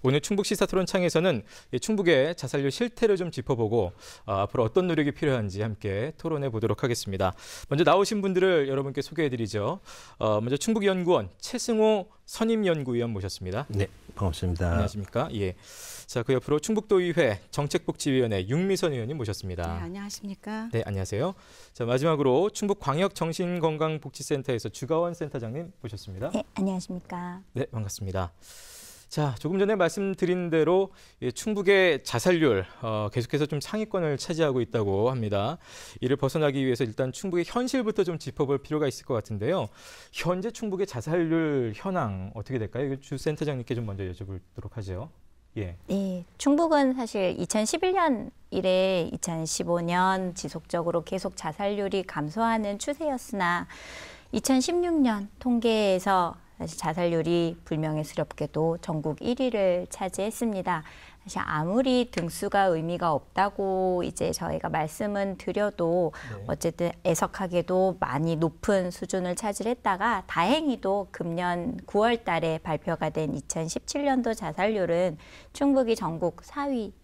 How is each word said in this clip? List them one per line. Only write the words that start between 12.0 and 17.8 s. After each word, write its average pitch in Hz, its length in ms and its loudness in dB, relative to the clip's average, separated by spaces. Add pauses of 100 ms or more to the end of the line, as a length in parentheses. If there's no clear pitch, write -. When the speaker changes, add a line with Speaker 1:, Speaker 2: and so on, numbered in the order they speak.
Speaker 1:
선임연구위원 156 840 0
모셨습니다. 98 580 -4
Speaker 2:
네, 101 180 0 (280)
반갑습니다. 90 540 0
Speaker 1:
안녕하십니까? 98 640 0
예. 98 220 -2 (520)
자, 120 160 -2
그 135 100 2
옆으로 147 260 2
충북도의회 175 800 2 (120)
정책복지위원회 131 960 0